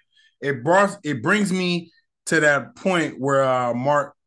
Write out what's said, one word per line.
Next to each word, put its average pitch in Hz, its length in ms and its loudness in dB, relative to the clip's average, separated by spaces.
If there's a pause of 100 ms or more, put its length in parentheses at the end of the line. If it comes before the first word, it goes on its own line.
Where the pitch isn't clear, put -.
(400)
It 139 220 -6
brought, 190 400 2
it 143 200 -4
brings 190 300 0
me 175 380 -4 (360)
to 165 140 0
that 147 360 2
point 170 420 -2
where, 135 240 2
uh, 127 320 0
Mark, 139 400 0 (120)